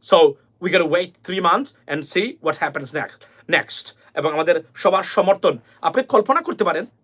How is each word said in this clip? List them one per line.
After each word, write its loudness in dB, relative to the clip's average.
So 8
we -6
gotta 0
wait -4
three -6
months -2
and -6
see -2
what -2
happens -8
next, -12
next। -6
এবং -2
আমাদের 0
সবার 2
সমর্থন, 0
আপনি 0
কল্পনা 2
করতে -4
পারেন -2